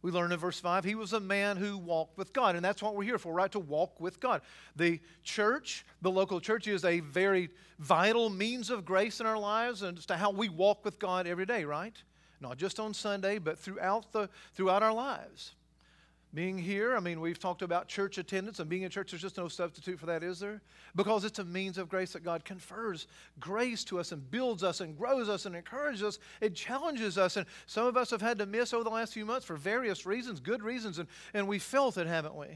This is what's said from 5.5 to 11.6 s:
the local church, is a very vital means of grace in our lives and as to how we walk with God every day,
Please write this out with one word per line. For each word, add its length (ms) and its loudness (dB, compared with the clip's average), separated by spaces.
the 100 2
local 300 2
church, 260 0
is 160 0
a 160 4
very 500 2
vital 500 6
means 400 -2
of 140 -2
grace 380 2
in 40 0
our 140 2
lives 420 0
and 160 -6
as 100 -16
to 100 0
how 140 2
we 180 0
walk 340 4
with 160 -4
God 260 0
every 200 -2
day, 180 0